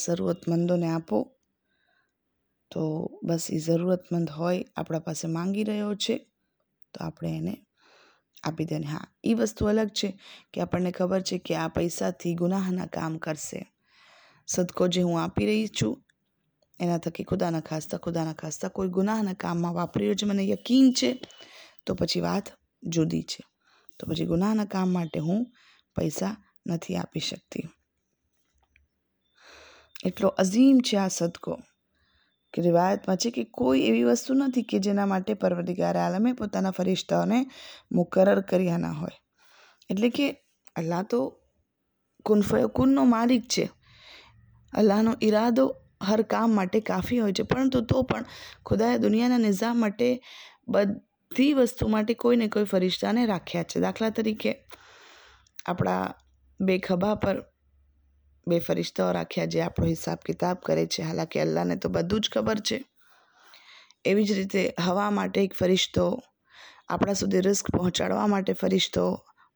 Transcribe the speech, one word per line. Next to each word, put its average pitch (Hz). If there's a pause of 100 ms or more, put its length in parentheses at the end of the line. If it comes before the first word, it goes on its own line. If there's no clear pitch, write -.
જરૂરતમંદોને 170
આપો, 165 (1500)
તો - (420)
બસ 165
ઈ 160
જરૂરતમંદ 170
હોય, 175
આપણા 160
પાસે 165
માંગી 185
રહ્યો 208
છે, 226 (760)
તો -
આપણે 165
એને 175 (880)
આપી 156
દે. 160
હા, 147 (160)
ઈ 226
વસ્તુ 214
અલગ 214
છે 202 (400)
કે -
આપણને 180
ખબર 185
છે 185
કે -
આ 160
પૈસાથી 175
ગુનાહના 180
કામ 160
કરશે. - (880)
સદકો 180
જે 180
હું 170
આપી 185
રહી 214
છું, - (840)
એના 175
થકી 170
ખુદાના 175
ખાસ્તા, 156
ખુદાના 165
ખાસ્તા 156
કોઈ 190
ગુનાહના 196
કામમાં 170
વાપર્યો 202
છે, 202
મને 196
યકીન 247
છે, 254 (760)
તો 190
પછી 175
વાત 175 (360)
જુદી 165
છે. - (580)
તો -
પછી 160
ગુનાહના 202
કામ 190
માટે 170
હું 175 (540)
પૈસા 185 (300)
નથી 175
આપી 175
શકતી. - (2500)
એટલો 185
અઝીમ 240
છે 240
આ 190
સદકો 170 (1000)
કે -
રિવાયતમાં 180
છે 233
કે 233
કોઈ 262
એવી 226
વસ્તુ 240
નથી 262
કે -
જેના 202
માટે 196
પરવરદિગાર 175
આલમે 185
પોતાના 196
ફરિશ્તાઓને 185 (520)
મુકરર 190
કર્યા 180
ના 165
હોય. 156 (720)
એટલે 214
કે 277 (480)
અલ્લાહ 170
તો 240 (1080)
કુન 214
ફયકુનનો 254
માલિક 240
છે, - (1080)
અલ્લાહનો 214
ઈરાદો 226 (360)
હર 214
કામ 220
માટે 202
કાફી 190
હોય 202
છે, -
પરંતુ 262
તો 254
પણ 226 (400)
ખુદાએ 226
દુનિયાના 226
નિઝામ 220
માટે 226 (580)
બધી 208
વસ્તુ 247
માટે 214
કોઈ 240
ને 220
કોઈ 214
ફરિશ્તાને 196
રાખ્યા 175
છે. -
દાખલા 190
તરીકે 214 (1120)
આપણા 185 (560)
બે 185
ખભા 190
પર 196 (1080)
બે 170
ફરિશ્તાઓ 170
રાખ્યા 170
જે 165
આપણો 170
હિસાબ 165
કિતાબ 180
કરે 160
છે, 170
હાલાકી 165
અલ્લાહને 165
તો 185
બધું 180
જ -
ખબર 220
છે. 214 (1300)
એવી 202
જ 202
રીતે 196 (180)
હવા 190
માટે 190
એક 190
ફરિશ્તો, 180 (840)
આપણા 185
સુધી 196
રિસ્ક 196
પહોંચાડવા 185
માટે 190
ફરિશ્તો, 185 (520)